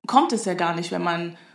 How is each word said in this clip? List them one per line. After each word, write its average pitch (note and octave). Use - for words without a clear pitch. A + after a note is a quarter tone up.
kommt D4+
es A3+
ja F#3
gar F3
nicht, E3+
wenn F3+
man E3+